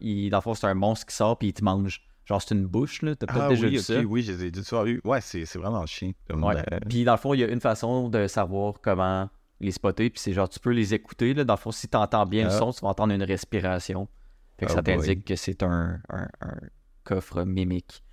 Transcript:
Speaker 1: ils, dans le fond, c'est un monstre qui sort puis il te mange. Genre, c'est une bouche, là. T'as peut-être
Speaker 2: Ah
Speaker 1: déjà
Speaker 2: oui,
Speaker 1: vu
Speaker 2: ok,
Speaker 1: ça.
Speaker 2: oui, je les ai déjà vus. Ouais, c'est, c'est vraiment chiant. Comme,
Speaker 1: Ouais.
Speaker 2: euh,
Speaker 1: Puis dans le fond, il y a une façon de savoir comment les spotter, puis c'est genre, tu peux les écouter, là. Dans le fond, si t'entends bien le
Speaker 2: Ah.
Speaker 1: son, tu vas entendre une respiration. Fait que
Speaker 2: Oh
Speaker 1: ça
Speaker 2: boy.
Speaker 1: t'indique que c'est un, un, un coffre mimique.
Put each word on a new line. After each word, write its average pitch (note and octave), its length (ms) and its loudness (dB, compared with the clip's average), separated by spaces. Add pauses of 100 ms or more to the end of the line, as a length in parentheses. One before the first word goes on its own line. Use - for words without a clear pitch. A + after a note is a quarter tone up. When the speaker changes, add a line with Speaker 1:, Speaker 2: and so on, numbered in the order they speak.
Speaker 1:
ils, G2+ 300 -2
dans G2+ 80 4
le F#2+ 40 2
fond, A2+ 120 -2
c'est G#2+ 120 -2
un G2 80 2
monstre G#2 320 0
qui - 100 -12
sort A2+ 220 4
puis G#2+ 100 0
il F#2+ 40 0
te G#2 120 -4
mange. G2 380 0 (240)
Genre, G2+ 160 0
c'est - 120 -2
une G2 120 2
bouche, A2 360 -2
là. D3+ 120 -2
T'as B2 120 -4
peut-être C3 160 0
Speaker 2:
Ah C#3+ 60 2
Speaker 1:
déjà A#2+ 180 4
Speaker 2:
oui, C3 60 4
Speaker 1:
vu C3+ 60 2
Speaker 2:
ok, G2 60 -2
Speaker 1:
ça. A2 160 2
Speaker 2:
oui, A#2 220 0
je G#2+ 100 -4
les F2+ 140 -4
ai E2+ 40 -2
déjà G2 320 -2
vus. A#2+ 220 0
Ouais, B2 160 0
c'est, E2+ 260 -8
c'est - 120 -12
vraiment F#2+ 280 -4
chiant. F#2 260 -6 (160)
Comme, D#2 160 -2
Speaker 1:
Ouais. G#2 120 2 (160)
Speaker 2:
euh, E2+ 60 -4 (100)
Speaker 1:
Puis A#2+ 160 0
dans A#2+ 80 6
le A2 60 4
fond, C#3 160 0
il C3+ 60 2
y A#2+ 40 4
a A2+ 40 2
une A#2+ 120 -2
façon A#2+ 480 0
de G#2+ 180 2
savoir G2 560 -2
comment F#2+ 480 0 (300)
les G2 100 -2
spotter, G2+ 400 0
puis - 100 -12
c'est G2+ 120 -4
genre, F#2 160 2
tu - 120 -12
peux B2 100 0
les A2+ 220 2
écouter, A#2+ 420 0
là. C#3+ 100 2
Dans A2+ 100 4
le G2+ 40 0
fond, - 140 -6
si - 160 -10
t'entends G#2+ 380 4
bien G#2 180 2
le F2+ 60 2
Speaker 2:
Ah. G2+ 80 4
Speaker 1:
son, A#2 140 2
tu - 80 -10
vas G2+ 80 0
entendre G#2 260 2
une G2 80 0
respiration. F#2 840 -2 (500)
Fait - 80 -2
que D#2 60 0
Speaker 2:
Oh - 20 2
Speaker 1:
ça E2+ 80 2
Speaker 2:
boy. F2+ 140 2
Speaker 1:
t'indique F#2 280 0
que F#2+ 120 -2
c'est - 260 -4
un, F2 460 0
un, F#2 200 -8 (120)
un - 160 -10 (480)
coffre F#2 400 -2
mimique. F#2 580 -2 (100)